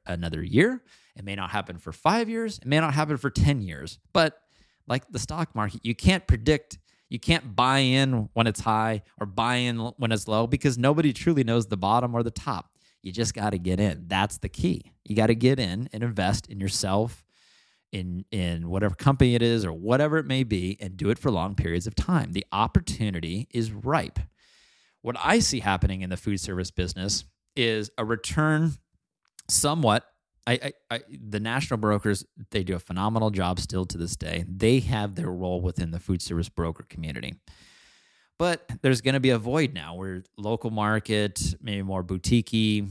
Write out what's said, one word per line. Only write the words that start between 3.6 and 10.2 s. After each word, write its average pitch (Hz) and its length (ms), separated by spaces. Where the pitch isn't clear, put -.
years. 80 380
But 160 280
like - 240
the 156 80
stock 160 360
market, 107 300
you 113 100
can't 185 320
predict, 127 520
you 123 80
can't 156 360
buy 131 260
in 131 520
when 117 140
it's 107 140
high 110 420
or 107 60
buy 113 300
in 123 220
l-, 117 200
when 117 120
it's 110 160